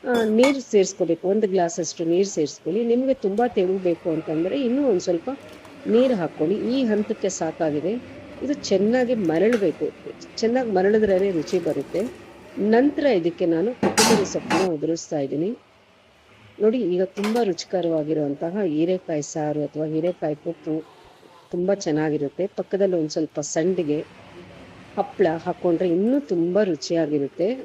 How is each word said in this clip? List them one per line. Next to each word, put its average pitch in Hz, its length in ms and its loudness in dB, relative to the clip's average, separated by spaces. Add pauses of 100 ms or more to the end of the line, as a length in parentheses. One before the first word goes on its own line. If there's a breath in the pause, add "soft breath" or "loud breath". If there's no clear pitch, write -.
ಆ, 247 100 0 (140)
ನೀರು 254 320 4
ಸೇರಿಸ್ಕೋಬೇಕು. 185 680 0
ಒಂದು 214 200 2
ಗ್ಲಾಸ್ 180 320 0
ಅಷ್ಟು 165 240 -6
ನೀರು 180 240 2
ಸೇರಿಸ್ಕೊಳ್ಳಿ. 170 560 -4
ನಿಮಗೆ 247 300 2
ತುಂಬ 208 320 -2
ತೆಳು 190 320 0
ಬೇಕು 180 320 -2
ಅಂತಂದ್ರೆ 160 500 -2
ಇನ್ನೂ 254 280 0
ಒಂದ್ 185 120 2
ಸ್ವಲ್ಪ 170 280 -2 (580)
ನೀರು 247 280 4
ಹಾಕ್ಕೊಳ್ಳಿ. 170 420 -2 (120)
ಈ 262 160 0
ಹಂತಕ್ಕೆ 214 440 0
ಸಾಕಾಗಿದೆ. 160 640 -2 (500)
ಇದು 277 200 -2
ಚೆನ್ನಾಗಿ 226 520 2 (100)
ಮರಳಬೇಕು. 175 640 2 (500)
ಚೆನ್ನಾಗಿ 240 340 0
ಮರಳಿದ್ರೇ 196 600 4
ರುಚಿ 175 280 -2
ಬರುತ್ತೆ. 156 440 -2 (680)
ನಂತರ 285 380 4
ಇದಕ್ಕೆ 175 400 2
ನಾನು 170 280 2
ಕೊತ್ತಂಬರಿ 202 520 2
ಸೊಪ್ಪನ್ನ 170 460 -2
ಉದುರಿಸ್ತಾ 156 480 -4
ಇದ್ದೀನಿ. 143 300 -2 (1080)
ನೋಡಿ, 220 240 2
ಈಗ 180 200 0 (120)
ತುಂಬ 214 280 0
ರುಚಿಕರವಾಗಿರುವಂತಹ 165 1200 -2
ಹೀರೆಕಾಯಿ 165 600 -2
ಸಾರು 151 400 -4
ಅಥವಾ 151 220 -4
ಹೀರೆಕಾಯಿ 156 500 -2
ಪಪ್ಪು 165 400 -8 (760)
ತುಂಬ 185 240 0
ಚೆನ್ನಾಗಿರುತ್ತೆ. 156 720 -2
ಪಕ್ಕದಲ್ಲಿ 190 500 0
ಒಂದ್ 160 140 -2
ಸ್ವಲ್ಪ 156 300 -4
ಸಂಡಿಗೆ, 165 580 -2 (960)
ಹಪ್ಪಳ - 340 0 (100)
ಹಾಕ್ಕೊಂಡ್ರೆ 175 520 0
ಇನ್ನೂ 214 320 2
ತುಂಬ 180 420 0
ರುಚಿಯಾಗಿರುತ್ತೆ. 160 840 0 (160)